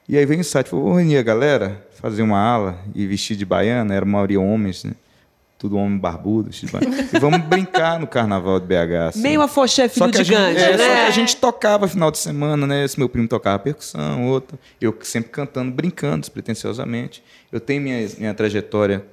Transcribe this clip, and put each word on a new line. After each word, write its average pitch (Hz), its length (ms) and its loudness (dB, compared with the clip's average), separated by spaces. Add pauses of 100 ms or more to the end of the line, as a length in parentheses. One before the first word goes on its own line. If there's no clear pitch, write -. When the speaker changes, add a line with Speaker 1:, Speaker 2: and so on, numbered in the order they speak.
Speaker 1:
E 143 80 0
aí 143 80 6
veio 151 140 2
um - 20 0
insight, 139 300 0
falou, 143 160 -2
"Vamos 180 140 4
reunir 156 180 4
a 123 40 2
galera, 110 640 0 (100)
fazer 113 280 -4
uma 107 160 4
ala 101 400 0 (160)
e 101 120 -4
vestir 101 300 -4
de 101 80 -6
baiana", 101 500 0
era 95 100 0
a 98 40 0
maioria 101 320 2
homens, 101 440 -2
né? 104 80 -8 (680)
Tudo 104 180 -4
homem 101 220 0
barbudo, 95 500 -2
vestido - 240 -12
de - 0 - (140)
baiana. 269 260 -4
"E 330 60 4
vamos 156 240 4
brincar 170 580 0
no 147 60 -6
carnaval 98 520 0
de 90 80 -8
B 90 100 2
H, 85 320 0
assim." 214 140 -6
Speaker 2:
Meio 302 200 2
afoxé, 262 460 2
Speaker 1:
Só - 180 2
Speaker 2:
filho 240 120 4
Speaker 1:
que 240 60 4
Speaker 2:
de 190 100 2
Speaker 1:
a 214 40 4 (140)
gente, 165 60 0
Speaker 2:
Gandhi, 185 140 6
Speaker 1:
é, 202 60 4
só 240 60 4
Speaker 2:
né? 247 180 4
Speaker 1:
que 226 60 2
a - 20 2
gente 226 260 2
tocava 208 500 2
final 165 240 2
de 151 80 -4
semana, 147 480 -2
né? 139 180 0
Esse 135 140 -4
meu 127 100 2
primo 117 200 -2
tocava 101 300 0
percussão, 143 680 -4
outro, 131 320 -2 (220)
eu 110 220 0
sempre - 280 -6
cantando, 127 400 -6
brincando, 151 500 -2
despretensiosamente. 117 1000 -8 (300)
Eu 113 80 -6
tenho 143 220 -4
minha, 120 260 -4 (100)
minha 104 160 -4
trajetória 101 800 0